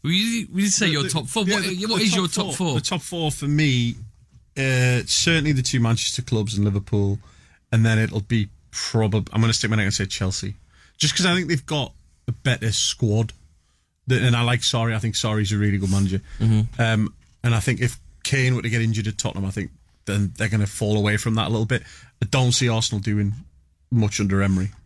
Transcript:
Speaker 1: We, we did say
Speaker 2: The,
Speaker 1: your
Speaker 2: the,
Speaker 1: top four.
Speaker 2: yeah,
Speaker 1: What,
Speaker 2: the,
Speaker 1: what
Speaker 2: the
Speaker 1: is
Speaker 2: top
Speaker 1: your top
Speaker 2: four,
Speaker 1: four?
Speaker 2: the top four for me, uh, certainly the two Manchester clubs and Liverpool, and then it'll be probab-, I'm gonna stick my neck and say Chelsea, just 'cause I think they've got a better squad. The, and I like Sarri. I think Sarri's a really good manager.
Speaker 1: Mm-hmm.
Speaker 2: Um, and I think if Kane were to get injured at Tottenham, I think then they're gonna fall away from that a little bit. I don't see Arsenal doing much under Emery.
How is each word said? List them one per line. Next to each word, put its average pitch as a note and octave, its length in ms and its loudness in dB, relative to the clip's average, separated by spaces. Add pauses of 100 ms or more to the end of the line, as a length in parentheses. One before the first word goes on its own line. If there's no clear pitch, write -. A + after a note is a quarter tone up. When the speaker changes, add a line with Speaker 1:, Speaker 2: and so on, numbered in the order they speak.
Speaker 1:
We, G#3 480 -2
we F#3+ 120 -2
did G3+ 100 2
say G#3 140 0
Speaker 2:
The, E3 60 2
Speaker 1:
your C#3+ 100 0
Speaker 2:
the, B2+ 80 -2
Speaker 1:
top C#3 160 -4
four. A3 180 -2
Speaker 2:
yeah, G3 120 0
Speaker 1:
What, G3 80 -2
Speaker 2:
the, F#3 220 -4
Speaker 1:
what A3 120 0
Speaker 2:
the G#3+ 60 2
Speaker 1:
is G#3+ 60 4
Speaker 2:
top E3+ 60 0
Speaker 1:
your F#3 120 0
top F#3+ 180 -2
Speaker 2:
four, D#3+ 80 -6
Speaker 1:
four? E3+ 220 0
Speaker 2:
the - 40 2
top - 220 -4
four E3 280 -4
for C#3+ 180 -6
me, C3 480 2 (600)
uh, B2+ 500 2
certainly D#3 460 2
the C3+ 100 2
two B2 180 0
Manchester A2+ 420 0
clubs G#2+ 340 -2
and G2+ 80 2
Liverpool, G2+ 540 0 (540)
and A2+ 120 4
then A2 140 4
it'll A2 220 0
be G2+ 280 -2 (240)
probab-, G#2+ 600 0
I'm A2 80 0
gonna A2+ 120 4
stick G#2+ 180 -2
my A2 60 2
neck G#2+ 100 2
and G2 80 0
say G2 120 -2
Chelsea, F#2+ 480 -6 (440)
just D3+ 180 0
'cause F3+ 100 0
I F3 80 2
think F3 140 0
they've D#3 180 -2
got C#3+ 260 -4 (360)
a A#2+ 40 -4
better A2+ 400 -2
squad. A2 600 0 (760)
The, B2 180 2
and B2 120 4
I A#2 60 0
like A#2+ 180 0
Sarri. A#2 340 0
I A2 40 -2
think G#2 160 -2
Sarri's G#2+ 380 0
a G#2+ 60 2
really G2+ 200 2
good F#2+ 120 0
manager. G2 300 2 (180)
Speaker 1:
Mm-hmm. A2 420 2
Speaker 2:
Um, A2 320 2 (320)
and A#2+ 100 2
I A2 60 2
think A2+ 200 -2
if B2 180 -2 (240)
Kane B2+ 320 0
were A#2+ 80 -2
to - 80 -4
get A2+ 120 0
injured A2 260 0
at G#2+ 100 -6
Tottenham, - 260 -4
I F#2+ 60 -2
think G2 200 -6 (360)
then G2+ 320 0
they're A2 100 0
gonna G#2 180 2
fall G#2 300 -2
away G#2 200 2
from A2 180 -2
that G#2+ 140 0
a - 20 -2
little A2+ 160 0
bit. B2+ 160 -2 (400)
I A2+ 40 -2
don't B2+ 260 2
see B2 160 2
Arsenal A2+ 320 0
doing G#2 340 0 (560)
much A2 300 2
under G2 220 2
Emery. F#2+ 280 2 (160)